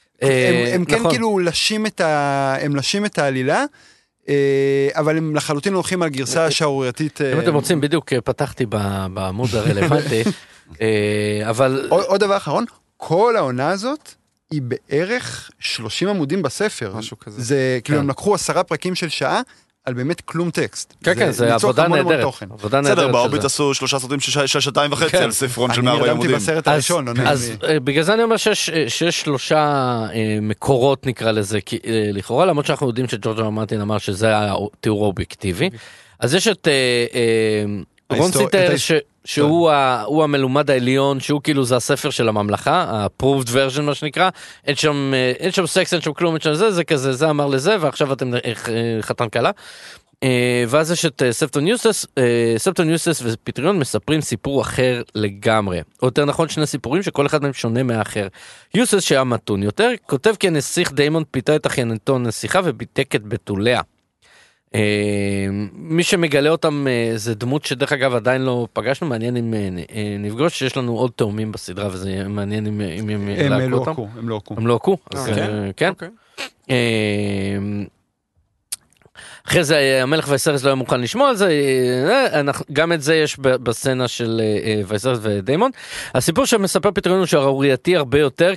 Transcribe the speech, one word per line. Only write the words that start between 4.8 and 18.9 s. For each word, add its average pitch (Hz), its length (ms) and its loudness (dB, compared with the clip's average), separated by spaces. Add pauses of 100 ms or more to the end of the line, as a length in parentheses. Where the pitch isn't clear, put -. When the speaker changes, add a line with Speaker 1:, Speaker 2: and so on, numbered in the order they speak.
Speaker 2:
אבל 156 240 0
הם 156 180 -2
לחלוטין 147 380 -2
הולכים 180 280 -2
על 165 80 0
גרסה 135 360 -2
Speaker 1:
אה, 151 60 0
Speaker 2:
שערורייתית, 139 720 -2
אה, 135 120 0
Speaker 1:
אם 147 60 0
אתם 165 140 0
רוצים, 147 280 0
בדיוק, 147 320 -2
אה, 123 80 0
פתחתי - 480 -4
ב-, 107 80 -2 (360)
בעמוד 98 420 -4
הרלוונטי, 113 680 2 (300)
Speaker 2:
<laughs> - 280 -16
Speaker 1:
אה, 110 60 2 (600)
אבל 131 400 2
Speaker 2:
עוד, 185 180 4
עוד 185 120 2
דבר 196 180 2
אחרון, 190 280 -2 (320)
כל 226 400 2
העונה 135 320 0
הזאת 220 440 -6 (380)
היא 151 100 -4
בערך 165 880 -4 (100)
שלושים - 500 -4
עמודים 180 320 -2
בספר. 139 540 -4
Speaker 3:
משהו 110 240 -12
כזה. 107 220 -12
Speaker 2:
זה, 131 420 2
כאילו, 147 140 2
Speaker 1:
כן. 143 60 2
Speaker 2:
הם 139 60 0
לקחו 196 260 0
עשרה 170 280 0
פרקים 175 320 -4